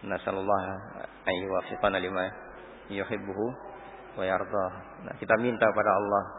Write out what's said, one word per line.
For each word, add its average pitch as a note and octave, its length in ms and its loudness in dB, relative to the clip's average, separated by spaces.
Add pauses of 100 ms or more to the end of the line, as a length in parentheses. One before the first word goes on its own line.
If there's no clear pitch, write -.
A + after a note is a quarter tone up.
Nasallallahu G2 640 0 (560)
an F#2+ 160 2
yuwaffiqana F#2+ 560 2
lima F#2 320 0 (640)
yuhibbuhu G2 520 -2 (680)
wa G2 160 -4
yardah. F#2+ 420 2 (380)
Nah, - 80 -8
kita G#2+ 240 4
minta A#2 320 4
pada G#2 160 4
Allah G2+ 340 4 (160)